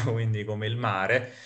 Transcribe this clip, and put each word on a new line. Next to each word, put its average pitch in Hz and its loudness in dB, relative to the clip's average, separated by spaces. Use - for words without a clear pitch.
<laughs> 123 2
Quindi 110 0
come 107 -2
il 117 -2
mare. 110 2